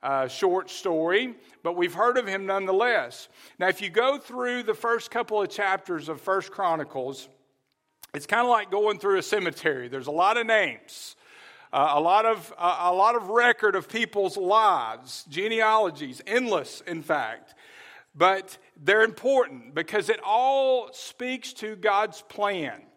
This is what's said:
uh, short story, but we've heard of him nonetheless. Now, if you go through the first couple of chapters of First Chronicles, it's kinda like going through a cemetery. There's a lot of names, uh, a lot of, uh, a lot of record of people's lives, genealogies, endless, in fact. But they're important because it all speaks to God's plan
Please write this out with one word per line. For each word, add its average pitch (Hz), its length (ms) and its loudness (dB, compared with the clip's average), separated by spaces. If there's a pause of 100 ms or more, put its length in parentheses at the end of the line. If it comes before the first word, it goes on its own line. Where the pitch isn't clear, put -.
uh, 135 260 -2
short 185 420 0
story, 185 640 -2 (280)
but 175 120 -4
we've 175 200 -2
heard 240 220 2
of 233 120 0
him 196 180 -4
nonetheless. 190 800 0 (300)
Now, 180 80 0
if 185 140 0
you 202 80 -6
go 247 300 2
through 247 440 -6
the 220 120 -2
first 233 360 -2
couple 214 320 -2
of 185 60 -2
chapters 190 600 -4
of 156 120 -8
First 190 320 -2
Chronicles, 139 760 -4 (880)
it's 147 120 -10
kinda 233 180 2
like 220 260 2
going 208 280 0
through 196 200 2
a 175 40 -2
cemetery. 160 640 -2
There's 127 180 -8
a 147 60 -6
lot 190 240 4
of 233 100 -2
names, 190 720 -2 (560)
uh, 143 220 2
a 147 60 4
lot 190 240 4
of, 214 320 -2
uh, 175 260 0
a 180 100 2
lot 208 240 4
of 196 140 -4
record 226 440 4
of 185 140 -2
people's 208 480 -2
lives, 175 920 2
genealogies, 196 960 0
endless, 214 580 -2
in 165 200 -8
fact. 120 540 -4 (580)
But 185 440 2 (180)
they're 196 260 4
important 220 720 0
because 170 340 -2
it 214 140 0
all 254 680 2
speaks - 640 -10
to 214 200 -10
God's 202 480 0
plan 175 600 -6 (140)